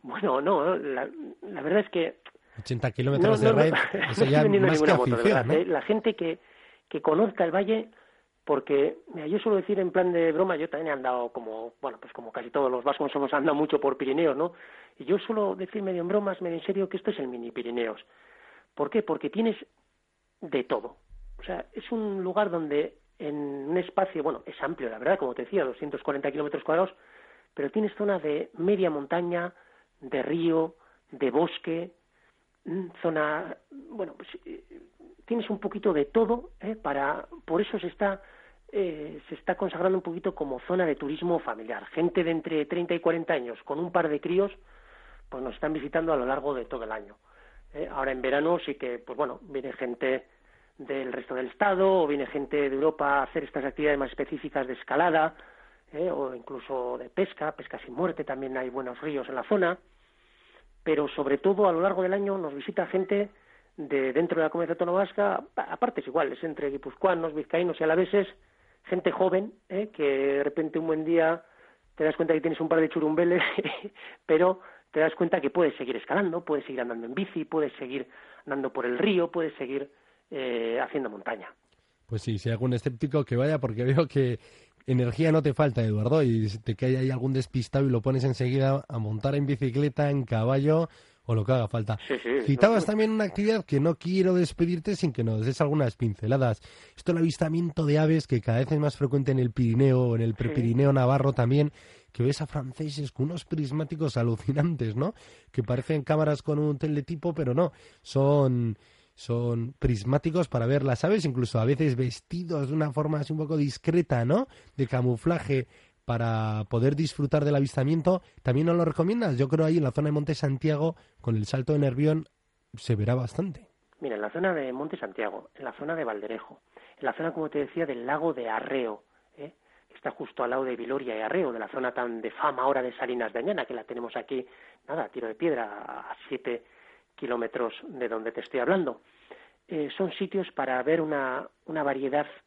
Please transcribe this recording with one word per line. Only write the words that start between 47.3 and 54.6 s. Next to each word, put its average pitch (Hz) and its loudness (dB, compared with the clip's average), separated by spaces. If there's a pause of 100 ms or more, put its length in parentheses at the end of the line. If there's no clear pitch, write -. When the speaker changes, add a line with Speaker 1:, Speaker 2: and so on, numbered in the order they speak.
Speaker 1:
Eh, 147 -6
ahora 135 -2
en 131 -4
verano 147 2
sí 139 -6
que, 123 -8
pues 117 -12
bueno, 131 -4
viene 139 -8
gente 131 -2 (500)
del 135 -6
resto 127 -8
del 127 -4
estado 190 4
o 151 2
viene 143 0
gente 139 -4 (120)
de 135 -2
Europa 143 2
a 135 2
hacer 151 -4
estas 139 -6
actividades 147 0
más 135 -2
específicas 139 -6